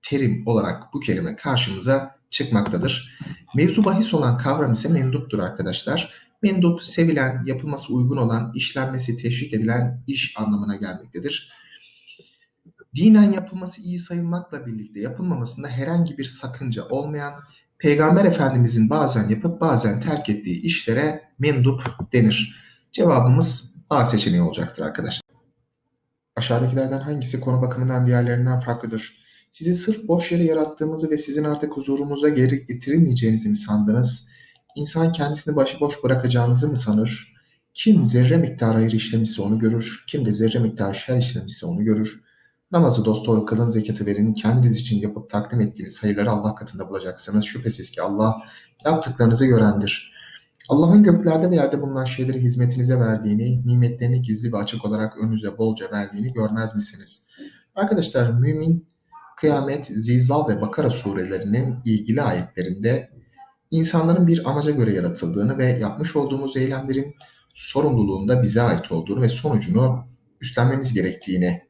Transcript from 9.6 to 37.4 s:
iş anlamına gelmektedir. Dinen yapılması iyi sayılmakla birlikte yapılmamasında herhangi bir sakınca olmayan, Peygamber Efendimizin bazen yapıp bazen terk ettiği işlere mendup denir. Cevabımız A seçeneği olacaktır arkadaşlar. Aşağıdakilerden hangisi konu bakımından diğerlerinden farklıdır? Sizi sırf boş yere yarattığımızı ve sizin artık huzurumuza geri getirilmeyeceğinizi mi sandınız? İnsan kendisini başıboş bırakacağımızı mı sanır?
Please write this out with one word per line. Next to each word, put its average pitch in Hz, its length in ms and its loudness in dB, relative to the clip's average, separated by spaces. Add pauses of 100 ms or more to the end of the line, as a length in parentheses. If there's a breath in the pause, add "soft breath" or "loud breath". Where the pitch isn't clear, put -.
iş - 320 -6
anlamına 104 380 -2
gelmektedir. 92 760 -10 (1400 loud breath)
Dinen 202 380 8
yapılması 180 480 -8
iyi 180 180 -8
sayılmakla 170 680 -6
birlikte 107 340 -12
yapılmamasında 139 680 -6
herhangi 147 500 -2
bir 135 60 -6
sakınca 123 600 -10
olmayan, 143 500 -6 (440 loud breath)
Peygamber 156 460 6
Efendimizin 120 680 4
bazen 127 380 2
yapıp 110 320 -2
bazen 117 400 2
terk 151 280 -4
ettiği 90 340 -4
işlere 151 600 -2 (160)
mendup 131 440 2 (300)
denir. 110 440 2 (360 loud breath)
Cevabımız 131 840 2 (140)
A 131 140 4
seçeneği 90 380 2
olacaktır 82 400 -4
arkadaşlar. - 380 -6 (1160)
Aşağıdakilerden 127 640 0
hangisi 139 400 -6
konu 127 220 0
bakımından 127 440 0
diğerlerinden 123 540 2
farklıdır? 117 680 -8 (240 soft breath)
Sizi 170 240 -2
sırf 214 340 -4
boş 170 240 2
yere 170 120 2
yarattığımızı 156 680 -2
ve 151 80 0
sizin 147 260 -4
artık 147 280 -2
huzurumuza 143 560 -2
geri 135 380 2
getirilmeyeceğinizi 123 840 2
mi 104 80 0
sandınız? 107 720 0 (500 soft breath)
İnsan 160 360 -2
kendisini 147 440 -4
başıboş 143 380 0 (100)
bırakacağımızı 123 640 2
mı 143 80 -2
sanır? 107 580 -2 (400 soft breath)